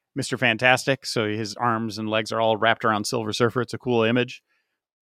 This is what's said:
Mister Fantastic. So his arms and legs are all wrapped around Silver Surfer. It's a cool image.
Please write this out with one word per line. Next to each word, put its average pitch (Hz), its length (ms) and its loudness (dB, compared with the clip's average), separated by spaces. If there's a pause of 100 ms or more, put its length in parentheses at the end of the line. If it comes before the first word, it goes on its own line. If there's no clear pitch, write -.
(160)
Mister 131 220 -6
Fantastic. 127 680 2
So 110 220 -2
his 104 280 -4
arms 113 420 -2
and 107 120 -6
legs 110 220 -2
are 110 100 -2
all 110 160 2
wrapped 110 280 2
around 104 200 0
Silver 110 280 -4
Surfer. 120 280 0
It's 113 120 -6
a 113 40 -6
cool 120 260 0
image. 123 380 0 (680)